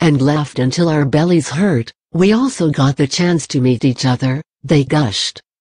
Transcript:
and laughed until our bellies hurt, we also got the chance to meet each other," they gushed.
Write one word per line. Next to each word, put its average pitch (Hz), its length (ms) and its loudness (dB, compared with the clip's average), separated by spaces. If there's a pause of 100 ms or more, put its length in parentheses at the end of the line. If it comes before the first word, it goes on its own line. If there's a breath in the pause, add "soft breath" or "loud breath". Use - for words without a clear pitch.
and 147 220 2
laughed 147 360 -2
until 170 300 0
our 151 160 0
bellies 156 460 0
hurt, 151 420 -2 (200)
we 190 200 4
also 220 380 0
got 143 260 0
the 143 100 0
chance 175 420 -2
to 143 120 -2
meet 127 240 0
each 131 220 0
other," 131 340 -2 (240)
they 143 180 2
gushed. 135 600 -4 (180)